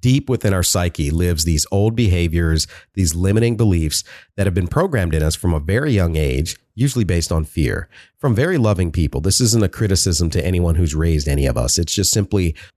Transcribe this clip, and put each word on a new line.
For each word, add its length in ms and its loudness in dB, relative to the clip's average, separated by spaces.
Deep 280 2
within 240 0
our 100 0
psyche 480 -2
lives 320 0
these 280 0
old 240 2
behaviors, 680 2
these 180 0
limiting 420 0
beliefs 480 0
that 120 -2
have 80 -2
been 120 0
programmed 460 -2
in 80 0
us 140 0
from 180 -2
a 60 -2
very 320 -2
young 240 0
age, 420 -2
usually 320 0
based 260 0
on 120 0
fear, 460 -4
from 160 0
very 220 0
loving 340 0
people. 280 0
This 220 0
isn't 220 2
a 60 0
criticism 600 0
to 160 -2
anyone 300 0
who's 180 2
raised 340 0
any 200 0
of 100 -2
us. 220 0
It's 140 -2
just 180 0
simply 440 0